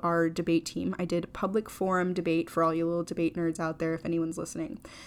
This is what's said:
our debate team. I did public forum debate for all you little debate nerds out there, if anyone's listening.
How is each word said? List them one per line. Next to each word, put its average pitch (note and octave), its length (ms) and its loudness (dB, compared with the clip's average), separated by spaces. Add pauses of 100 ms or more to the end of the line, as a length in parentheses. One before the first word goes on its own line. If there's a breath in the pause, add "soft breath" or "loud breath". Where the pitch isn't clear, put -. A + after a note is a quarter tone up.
our E3+ 260 4
debate E3 360 2
team. F3+ 340 -2
I F3+ 60 0
did F3 260 -2
public G#3 380 -2
forum F3+ 440 2
debate E3+ 360 2
for E3 120 0
all E3 120 4
you E3 120 2
little E3+ 200 0
debate E3+ 320 0
nerds E3 200 0
out D#3+ 220 -4
there, E3 140 0
if E3 120 -6
anyone's E3 320 0
listening. - 420 -6 (280 loud breath)